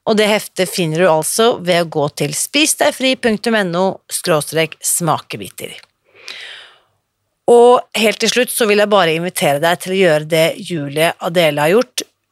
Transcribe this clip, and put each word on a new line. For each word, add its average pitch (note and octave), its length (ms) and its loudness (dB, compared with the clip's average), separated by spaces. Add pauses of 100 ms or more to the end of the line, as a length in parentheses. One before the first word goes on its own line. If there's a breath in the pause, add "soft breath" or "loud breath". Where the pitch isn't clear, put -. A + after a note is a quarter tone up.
og A3 160 0
det G#3+ 140 4
heftet F#3+ 400 -2
finner E3 320 -2
du F3+ 80 4
altså D#3+ 500 0
ved F3 220 0
å D#3 100 -8
gå D3 140 -2 (100)
til D3 160 -4
spisdegfri C#4+ 880 0
punktum A3+ 320 -2
N F#3 240 -2
O F#3 320 -2
skråstrek D#3 720 -2
smakebiter. - 920 -6 (1800 loud breath)
Og A#3+ 300 8 (120)
helt G#3 240 0
til A3 140 -2
slutt B3 180 0
så - 160 -2
vil G#3 160 2
jeg G#3 80 0
bare F3+ 240 4
invitere E3 480 -2
deg E3+ 200 0
til F#3 120 -8
å F#3+ 60 0
gjøre D#3 320 4
det E3 160 2 (100)
Julie D#3+ 640 -2
Adele E3 400 0
har D#3+ 140 2
gjort. B3 260 -2 (300)